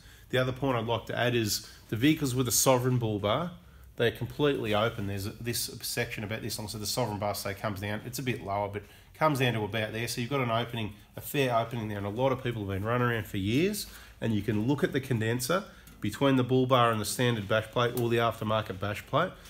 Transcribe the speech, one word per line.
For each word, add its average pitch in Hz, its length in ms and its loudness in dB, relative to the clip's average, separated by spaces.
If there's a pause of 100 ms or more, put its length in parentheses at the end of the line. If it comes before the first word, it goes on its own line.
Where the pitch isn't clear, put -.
(280)
The 127 100 0
other 127 140 2
point 131 240 0
I'd 113 100 0
like 117 200 -2
to - 120 -4
add 120 160 2
is 110 320 0 (220)
the 117 80 -2
vehicles 143 380 2
with 131 120 2
a 113 60 0
Sovereign 127 460 4
bull 110 200 0
bar, 131 340 0 (440)
they're 117 160 2
completely 120 600 0
open. 104 320 2
There's 98 200 -4
a, 113 40 -4
this - 400 -4 (100)
section 120 420 -4
about 110 200 -6
this 113 160 -6
long, 110 100 -8
so 110 100 -8
the 104 80 -6
Sovereign 107 320 -2
bar, 104 160 -2
say, 101 200 -6
comes 101 260 -4
down. 104 240 -4
It's 127 160 -8
a - 20 -8
bit 117 220 -4
lower, 101 240 -2
but 104 140 -8 (320)
comes 151 260 2
down 123 140 4
to - 100 0
about 110 280 -4
there. 113 140 -4
So 123 140 -4
you've 117 100 -4
got 139 100 0
an 120 100 0
opening, 113 420 -2 (240)
a 120 40 -10
fair 131 360 0
opening 117 320 -2
there, 104 100 -4
and 101 80 -4
a 101 40 -2
lot 127 200 0
of 127 140 -4
people 120 180 -4
have 98 80 -4
been 98 140 -2
running 120 240 2
around 113 180 -2
for 107 120 -6
years, 147 480 0 (340)
and 117 120 0
you 101 100 2
can 107 260 0
look 143 160 2
at - 80 -2
the 143 80 0
condenser 123 640 0 (360)
between 135 340 2
the 127 80 4
bull 127 240 4
bar 120 240 6
and 110 100 0
the 104 40 -2
standard 117 420 0
bash 110 240 2
plate 120 300 0
or 117 80 2
the 117 80 4
aftermarket 110 640 0
bash 101 260 -6
plate. 170 240 0 (180)